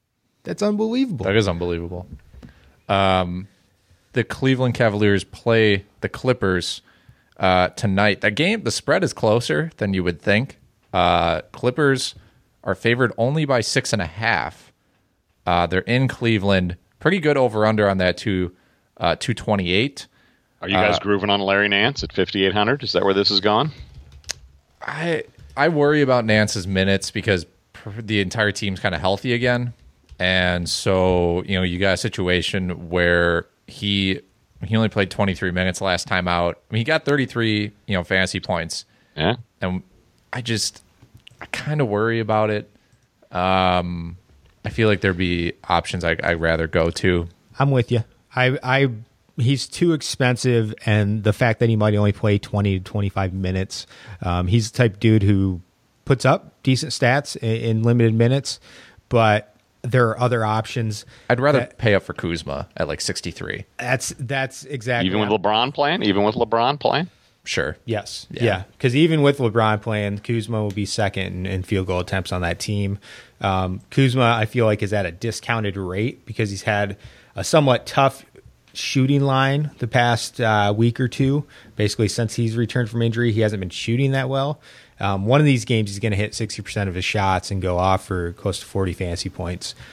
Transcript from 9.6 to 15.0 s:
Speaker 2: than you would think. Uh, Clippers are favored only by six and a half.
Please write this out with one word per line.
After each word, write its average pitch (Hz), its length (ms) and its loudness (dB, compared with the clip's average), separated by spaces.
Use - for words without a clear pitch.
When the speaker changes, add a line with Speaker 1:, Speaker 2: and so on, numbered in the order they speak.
Speaker 2:
than 98 160 -2
you 92 100 0
would 85 180 -4
think. 107 360 0
Uh, 87 500 2
Clippers 131 640 -2
are 98 120 -4
favored 117 420 0
only 143 280 0
by 131 160 2
six - 320 -2
and 110 80 0
a 87 60 -4
half. 92 640 -4